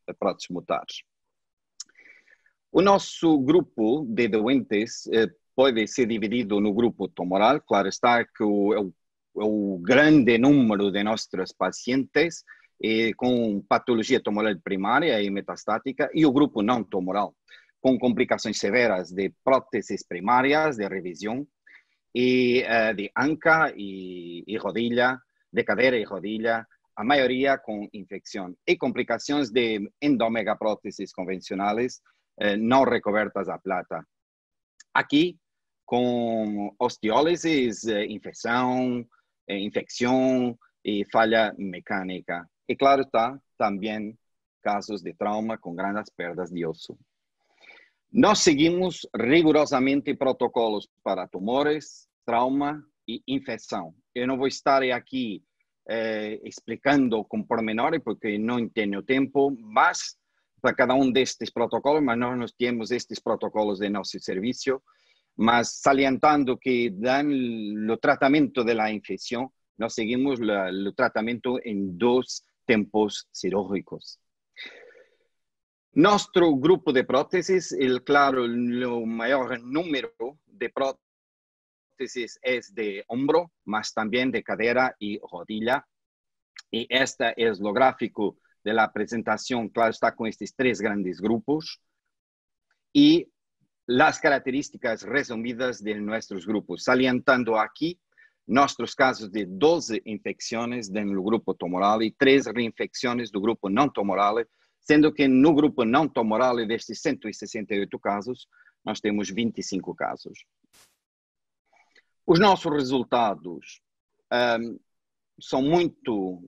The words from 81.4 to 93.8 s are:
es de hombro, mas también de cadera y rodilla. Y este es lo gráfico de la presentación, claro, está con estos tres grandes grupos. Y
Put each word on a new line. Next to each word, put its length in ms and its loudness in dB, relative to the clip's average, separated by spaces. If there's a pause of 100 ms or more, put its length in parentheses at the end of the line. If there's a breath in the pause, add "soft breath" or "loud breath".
es 300 -4
de 340 -6
hombro, 440 0 (140)
mas 280 -6
también 380 -2
de 120 -4
cadera 560 0
y 200 -8
rodilla. 640 -6 (840)
Y 200 -6
este 460 0
es 240 0
lo 140 -2
gráfico 640 0 (260)
de 100 -2
la 180 2
presentación, 800 -4
claro, 200 2
está 260 -2
con 120 -6
estos 280 -10
tres 240 0
grandes 400 -4
grupos. 640 -2 (1120)
Y 340 6 (600)